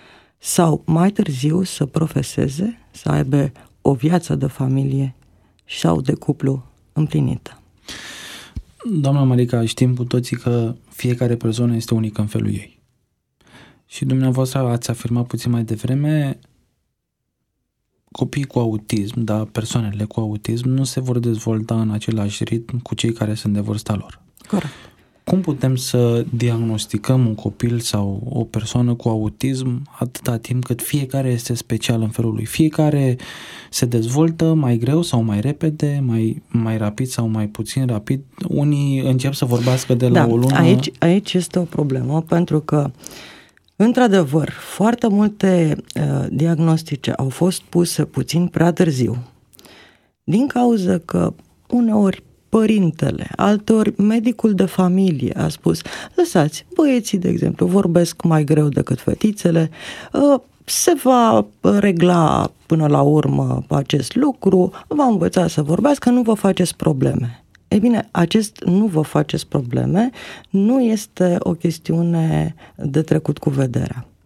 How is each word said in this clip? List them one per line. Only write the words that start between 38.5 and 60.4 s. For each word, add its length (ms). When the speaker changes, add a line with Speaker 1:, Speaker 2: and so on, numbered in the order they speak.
Speaker 2:
încep 340
să 120
vorbească 480
de 140
la 60
Speaker 1:
Da, 140
Speaker 2:
o 100
lună. 180
Speaker 1:
aici, 440
aici 340
este 260
o 40
problemă, 580
pentru 380
că, 320
într-adevăr, 720
foarte 580
multe, 760
uh, 360
diagnostice 800
au 180
fost 320
puse 440
puțin 420
prea 260
târziu, 440
din 240
cauza 500
că 360
uneori 560
părintele, 880
alteori 640
medicul 520
de 120
familie 720
a 120
spus: 320
„Lăsați, 500
băieții, 420
de 120
exemplu, 360
vorbesc 580
mai 200
greu 260
decât 320
fetițele, 680
uh, 260